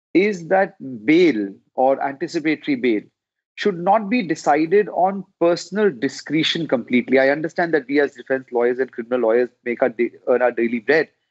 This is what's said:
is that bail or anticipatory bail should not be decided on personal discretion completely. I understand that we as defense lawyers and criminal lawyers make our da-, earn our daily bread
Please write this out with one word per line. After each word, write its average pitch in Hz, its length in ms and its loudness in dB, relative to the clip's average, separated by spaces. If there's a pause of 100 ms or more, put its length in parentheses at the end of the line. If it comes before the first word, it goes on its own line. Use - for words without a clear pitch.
(140)
is 185 340 0
that 190 280 0 (300)
bail 131 480 4 (220)
or 131 260 2
anticipatory 147 760 -4
bail 117 260 0 (540)
should 190 240 -2
not 196 280 0
be 247 140 0
decided 160 680 0
on 190 340 -2 (160)
personal 180 500 0
discretion 147 760 -4
completely. 123 500 0
I 135 120 4
understand 160 440 -2
that 135 140 0
we 143 120 0
as 143 140 0
defense 131 380 -6
lawyers 120 260 0
and 127 140 -4
criminal 120 300 -4
lawyers 117 280 2 (160)
make 120 160 -4
our 127 80 2
da-, 120 220 -2 (160)
earn 123 160 2
our 123 80 2
daily 117 280 -2
bread 147 280 0 (240)